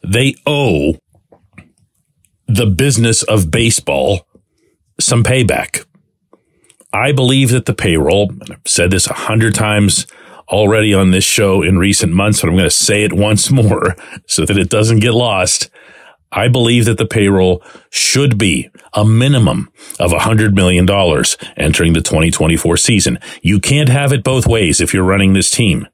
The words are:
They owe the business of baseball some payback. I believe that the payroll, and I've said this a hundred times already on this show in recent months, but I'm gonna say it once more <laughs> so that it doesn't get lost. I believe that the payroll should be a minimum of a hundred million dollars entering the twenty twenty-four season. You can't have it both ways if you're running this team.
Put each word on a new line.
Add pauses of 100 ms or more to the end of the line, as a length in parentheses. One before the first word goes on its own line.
They (120)
owe (1500)
the
business
of
baseball (720)
some
payback. (1040)
I
believe
that
the
payroll,
and
I've
said
this
a
hundred
times (420)
already
on
this
show
in
recent
months,
but
I'm
gonna
say
it
once
more (160)
<laughs>
so
that
it
doesn't
get
lost. (640)
I
believe
that
the
payroll (300)
should
be (220)
a
minimum (300)
of
a
hundred
million
dollars (200)
entering
the
twenty
twenty-four
season. (240)
You
can't
have
it
both
ways
if
you're
running
this
team.